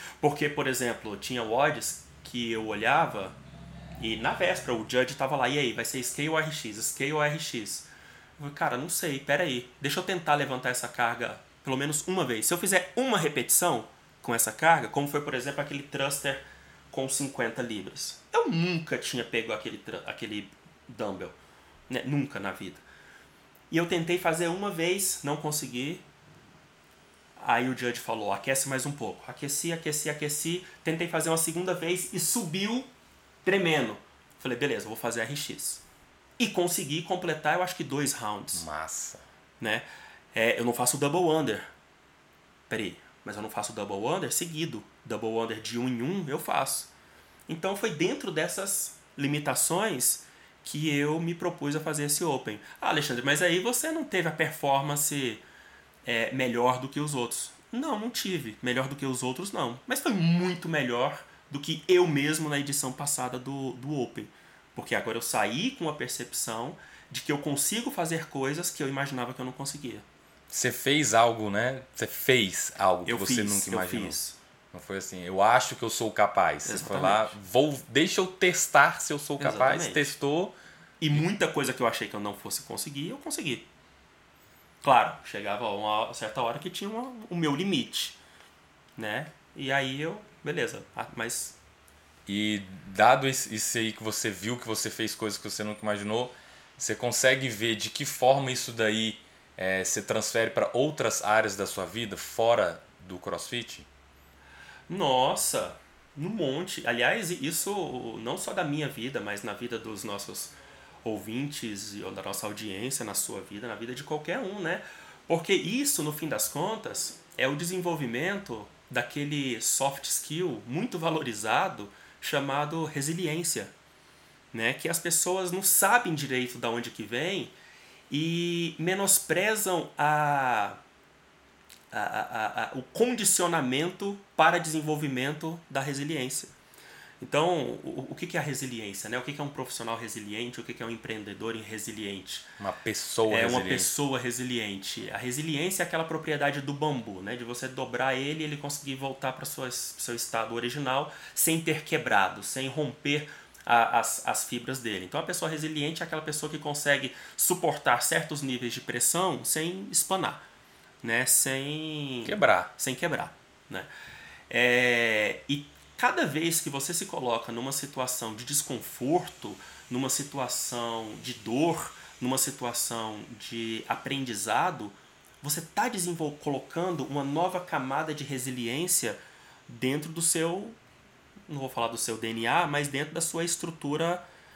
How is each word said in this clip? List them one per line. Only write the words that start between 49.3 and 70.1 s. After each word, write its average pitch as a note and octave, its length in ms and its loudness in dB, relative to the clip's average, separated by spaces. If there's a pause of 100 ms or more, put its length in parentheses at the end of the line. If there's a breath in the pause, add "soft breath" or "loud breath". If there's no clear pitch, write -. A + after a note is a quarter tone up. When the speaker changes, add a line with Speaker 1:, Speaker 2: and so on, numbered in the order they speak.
Speaker 1:
que D3+ 260 -2
eu D3 300 2
me E3+ 160 -2
propus E3+ 400 -2
a D3+ 40 0
fazer D3+ 260 -2
esse D3 180 0
Open. C3 360 -2 (220 loud breath)
"Ah, - 80 2
Alexandre, C#3+ 340 0
mas D3 200 4
aí F3 160 6
você A#3+ 320 0
não D#4 120 -2
teve F3 240 0
a D#3 40 2
performance, C#3+ 1080 2 (640 loud breath)
é, A#2 300 2
melhor B2 460 4
do C3 100 -6
que D3 100 -4
os D3 140 -2
outros." - 380 -4 (200)
Não, B3+ 280 -2
não A3+ 100 -4
tive. D3+ 520 -4
Melhor B2+ 260 2
do C#3 80 -8
que C#3 100 -4
os B2+ 160 -2
outros, C3 300 -4
não. C3 340 -2
Mas C#4 140 -2
foi C#4 140 2
muito F3 540 4
melhor C3+ 560 0 (280 loud breath)
do C#3 80 -6
que D#3 280 -4
eu F3+ 200 8
mesmo D3+ 420 2
na C#3+ 80 0
edição C#3 340 0
passada B2+ 460 -2
do, C3+ 360 -6
do C3 280 -2
Open. G#2+ 260 -4 (480 soft breath)
Porque - 200 -2
agora A2+ 240 0
eu - 20 -6
saí A#2+ 560 2
com - 100 -2
a D3 60 0
percepção B2 840 -4 (360 loud breath)
de A#2+ 100 -6
que - 100 -2
eu C#3+ 60 2
consigo D3 540 0
fazer E3 360 -2
coisas D3 440 -2
que - 100 -6
eu C#3 80 0
imaginava C3+ 420 -2
que B2+ 80 -12
eu B2+ 60 -6
não B2+ 60 -6
conseguia. C3 500 -8 (460)